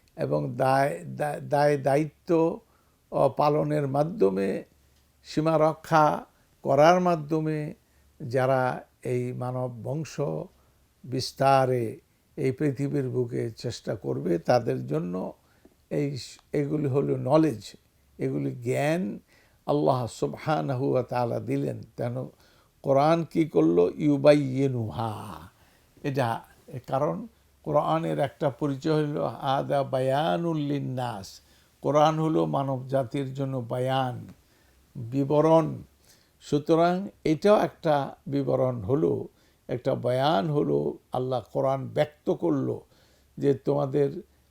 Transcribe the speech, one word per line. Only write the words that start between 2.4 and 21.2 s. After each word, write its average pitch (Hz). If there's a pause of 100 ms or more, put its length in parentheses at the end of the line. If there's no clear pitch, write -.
অ, 147
পালনের 147
মাধ্যমে, 190 (600)
সীমা 156
রক্ষা 156 (360)
করার 156
মাধ্যমে 156 (540)
যারা 127 (180)
এই 123
মানব 127
বংশ 139 (840)
বিস্তারে 127 (360)
এই 135
পৃথিবীর 139
বুকে 123
চেষ্টা 120
করবে, 139
তাদের 127
জন্য 175 (580)
এই 147
স-, - (140)
এগুলি 147
হলো 139
নলেজ, 131 (460)
এগুলি 135
জ্ঞান 139 (480)
আল্লাহ 143
সুবহানাহু 143
ওয়া 127
তাআলা 120